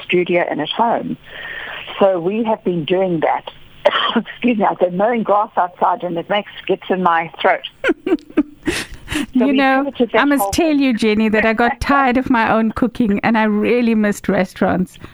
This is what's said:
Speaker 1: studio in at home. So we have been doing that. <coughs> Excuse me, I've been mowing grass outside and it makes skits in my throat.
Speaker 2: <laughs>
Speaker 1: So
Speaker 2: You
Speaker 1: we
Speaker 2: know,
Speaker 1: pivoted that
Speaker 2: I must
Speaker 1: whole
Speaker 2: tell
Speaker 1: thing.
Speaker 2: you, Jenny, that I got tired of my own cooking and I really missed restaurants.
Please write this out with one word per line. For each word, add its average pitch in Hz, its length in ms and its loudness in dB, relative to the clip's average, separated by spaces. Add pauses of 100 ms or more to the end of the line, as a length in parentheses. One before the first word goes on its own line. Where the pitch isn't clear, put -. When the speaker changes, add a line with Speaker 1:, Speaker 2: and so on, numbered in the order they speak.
Speaker 1:
studio 175 460 0
in 151 120 -4
at 151 80 -4
home. - 480 -2 (800)
So 190 200 4
we 202 260 -2
have 220 180 -2
been 170 220 -2
doing 180 360 0
that. 131 280 -2 (360)
<coughs> - 300 -2
Excuse 233 420 -2
me, 202 60 0
I've 170 160 0
been 180 160 0
mowing 220 280 0
grass 208 340 0
outside 180 460 0
and 170 140 -6
it 165 120 -6
makes 202 200 -2 (120)
skits - 280 -4
in 185 140 0
my 165 260 0 (120)
throat. - 260 0 (380)
Speaker 2:
<laughs> 370 120 0 (1160)
Speaker 1:
So 254 120 2
Speaker 2:
You - 20 -
Speaker 1:
we 285 60 2
Speaker 2:
know, 269 320 2
Speaker 1:
pivoted 247 260 -2
that - 100 4
Speaker 2:
I 277 40 4
must 285 180 2
Speaker 1:
whole 196 80 -2
Speaker 2:
tell 320 200 2
Speaker 1:
thing. 285 80 2
Speaker 2:
you, 262 140 2
Jenny, 214 360 2
that 214 160 2
I 220 80 2
got 240 280 0
tired 269 360 2
of 262 120 0
my 226 220 2
own 220 220 2
cooking 214 500 0
and 226 140 2
I 214 60 2
really 214 520 2
missed 208 340 0
restaurants. 185 680 -2 (160)